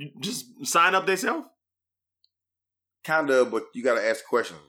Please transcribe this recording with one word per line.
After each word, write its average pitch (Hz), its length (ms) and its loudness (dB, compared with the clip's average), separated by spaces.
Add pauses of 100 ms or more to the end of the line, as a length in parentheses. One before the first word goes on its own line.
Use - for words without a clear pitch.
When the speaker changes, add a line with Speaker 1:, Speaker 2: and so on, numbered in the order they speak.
(220)
Speaker 1:
just 214 260 -8 (200)
sign 180 280 4
up 185 120 2
themselves? 220 400 -2 (1600)
Speaker 2:
Kinda, 147 440 2
but 113 180 -4 (100)
you 123 80 -8
gotta 113 240 0
ask 113 200 -2
questions. 104 420 -2